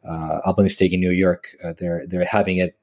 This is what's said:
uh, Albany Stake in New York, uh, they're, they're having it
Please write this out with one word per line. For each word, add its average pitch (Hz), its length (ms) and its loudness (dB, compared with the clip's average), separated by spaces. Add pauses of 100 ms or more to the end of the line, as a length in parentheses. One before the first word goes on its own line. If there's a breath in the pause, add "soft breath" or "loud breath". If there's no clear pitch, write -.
uh, 78 380 -4
Albany 95 240 4
Stake 92 240 2
in 92 60 0
New 90 100 2
York, 90 380 0 (140)
uh, 85 140 -8
they're, 90 300 -6
they're 180 180 -2
having 95 340 0
it 92 240 -2